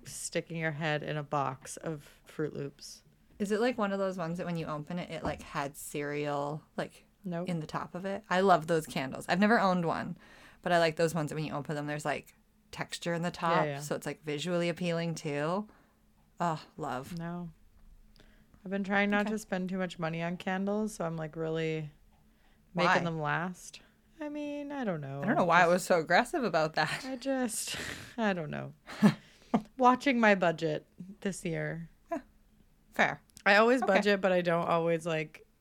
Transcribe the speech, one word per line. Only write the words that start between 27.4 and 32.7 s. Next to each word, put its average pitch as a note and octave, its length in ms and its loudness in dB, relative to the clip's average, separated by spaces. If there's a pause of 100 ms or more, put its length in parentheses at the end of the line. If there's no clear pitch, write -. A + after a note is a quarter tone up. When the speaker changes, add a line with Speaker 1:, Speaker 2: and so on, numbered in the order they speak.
Speaker 1:
<laughs> - 200 -16
I G#3+ 160 0
don't D#3+ 180 -4
know. C#3 220 -6 (300)
Speaker 2:
<laughs> - 760 2
Speaker 1:
Watching B3+ 420 6
my G#3+ 160 8
budget E3 520 0 (340)
this G3 240 -4
year. D#3+ 460 -4 (200)
Speaker 2:
Huh. E4 100 -4 (760)